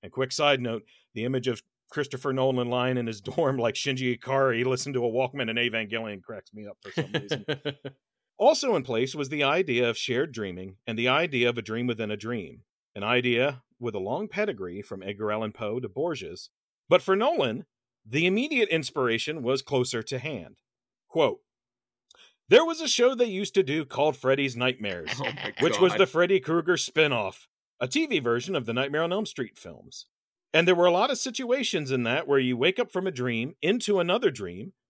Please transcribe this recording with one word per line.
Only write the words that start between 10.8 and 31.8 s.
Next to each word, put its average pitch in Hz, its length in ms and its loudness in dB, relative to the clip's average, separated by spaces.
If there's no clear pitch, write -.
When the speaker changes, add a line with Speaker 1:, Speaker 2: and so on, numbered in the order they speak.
Speaker 1:
and 120 100 -6
the 117 120 0
idea 135 400 2
of 120 100 0
a 113 40 -6
dream 113 260 -4
within 110 240 -4
a 104 40 -4
dream, 104 460 -8
an 101 80 -8
idea 123 600 2
with 117 140 -6
a 101 60 -4
long 135 280 -4
pedigree 104 540 -6
from 98 200 -12
Edgar 104 300 -4
Allan 107 200 -4
Poe 113 280 -6
to 123 80 -8
Borges. 127 640 -8
But 180 140 6
for 190 140 4
Nolan, 220 480 2
the 143 200 0
immediate 240 420 2
inspiration 151 720 0
was 127 200 0
closer 123 420 0
to 131 160 -6
hand. 127 380 -10
Quote, 147 320 2
"There 285 160 10
was 330 160 -2
a 320 80 -2
show 247 260 4
they 240 100 4
used 202 300 -4
to 196 100 6
do 147 200 0
called 139 320 0
Freddy's 131 400 2
Nightmares, 104 580 -2
Speaker 3:
<laughs> 123 60 -10
Oh 135 40 -6
my - 360 -6
Speaker 1:
which 170 200 2
was 180 120 6
Speaker 3:
God. - 80 0
Speaker 1:
the 185 60 6
Freddy 175 340 4
Krueger 165 340 0
spinoff, 131 720 0
a 127 80 -2
T 311 180 0
V 214 140 0
version 120 340 0
of 127 120 -2
the 117 60 -4
Nightmare 139 300 -2
on 170 100 0
Elm 208 140 -2
Street - 320 -8
films. - 480 -18
And 170 140 4
there 185 80 6
were 175 100 6
a 175 60 6
lot 208 180 2
of 254 80 -2
situations 240 720 -4